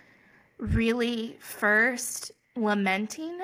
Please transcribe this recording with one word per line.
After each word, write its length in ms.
really 840
first 960
lamenting 880